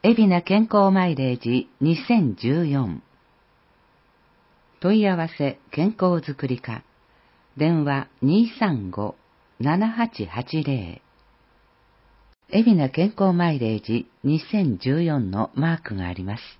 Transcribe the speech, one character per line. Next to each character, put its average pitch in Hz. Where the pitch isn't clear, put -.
海 226
老 202
名 175
健 202
康 208
マ 190
イ 165
レ 131
ー 120
ジ 123
二 160
千 170
十 151
四。 131
問 208
い 208
合 190
わ 165
せ、 139
健 175
康 185
づ 147
く 135
り 123
課。 113
電 151
話 139
二 208
三 127
五 101
七 170
八 226
八 123
零。 117
海 220
老 226
名 139
健 190
康 190
マ 175
イ 143
レ 110
ー 104
ジ 113
二 151
千 156
十 147
四 143
の 101
マ 165
ー -
ク -
が 92
あ 87
り 92
ま 101
す。 -